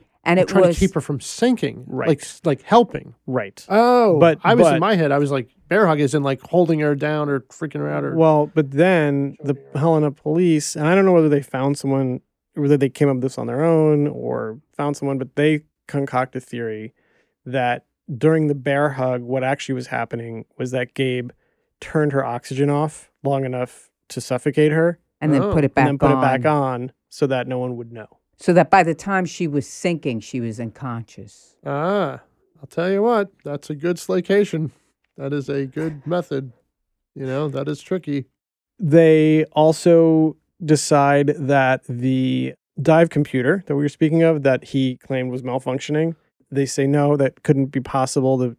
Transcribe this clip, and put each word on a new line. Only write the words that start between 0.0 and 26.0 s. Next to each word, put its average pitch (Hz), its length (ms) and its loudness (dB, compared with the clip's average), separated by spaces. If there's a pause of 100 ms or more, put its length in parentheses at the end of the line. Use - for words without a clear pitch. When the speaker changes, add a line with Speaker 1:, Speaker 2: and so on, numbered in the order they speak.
Speaker 1:
And 175 140 2
Speaker 2:
Oh, 180 40 6
Speaker 1:
it - 60 0
Speaker 2:
trying 190 200 4
Speaker 1:
was 170 80 0
Speaker 2:
to - 100 -2
keep 190 80 -2
her - 60 -2
from 143 200 -6
sinking. - 680 -4
Speaker 3:
Right. 127 220 -6
Speaker 2:
Like, - 140 0
s-, - 220 -18
like, 147 180 -2
helping. - 520 0 (120)
Speaker 3:
Right. 120 420 -8
Speaker 2:
Oh, 226 500 4
Speaker 3:
But, 165 240 4
Speaker 2:
I 202 120 4
was, - 100 6
Speaker 3:
but 147 100 6
Speaker 2:
in 127 60 0
my 208 160 2
head, 151 160 2
I 143 60 2
was 143 120 0
like, 131 200 -4 (180)
bear 196 180 4
hug 151 140 2
is 139 140 0
in, 147 80 0
like, 135 200 -2
holding 165 380 2
her 147 140 2
down 151 340 -4
or 139 120 -2
freaking 147 400 -12
her 147 100 -6
out 147 140 -4
or 151 120 -6
Speaker 3:
Well, 156 380 4
but 147 160 0
then 143 720 2
the 139 140 -4 (180)
Helena 151 360 2
police, 156 680 -2
and 196 100 -2
I 175 80 4
don't 196 100 4
know 185 80 4
whether 160 160 6
they 143 140 2
found 135 360 -4
someone, 135 420 -2 (340)
whether 147 220 0
they 135 120 0
came 143 200 -2
up 135 80 0
with 123 60 -6
this 131 160 -6
on 117 80 -8
their 123 180 -4
own 156 420 2
or 120 520 -8 (180)
found 147 200 -4
someone, 139 220 -6
but 127 180 -12
they 151 260 0 (260)
concoct 131 480 -4
a 127 40 -10
theory 110 540 -10 (500)
that 123 400 -4 (320)
during 156 320 2
the 143 60 0
bear 143 360 -2
hug, 127 320 -4
what 127 220 -4
actually 135 300 -4
was 123 140 -8
happening 117 560 -8 (140)
was 127 120 -6
that 127 240 -6
Gabe 127 360 -4 (500)
turned 151 320 0
her 135 120 0
oxygen 131 460 -4
off 151 400 -4 (120)
long 139 220 -2
enough 127 460 -8 (180)
to - 120 -12
suffocate 151 520 0
her 165 260 0 (220)
Speaker 1:
And 151 120 0
then 135 100 2
Speaker 2:
Oh. 202 120 -2
Speaker 1:
put 151 100 2
it 135 100 0
back 135 140 4
Speaker 3:
and 143 120 -2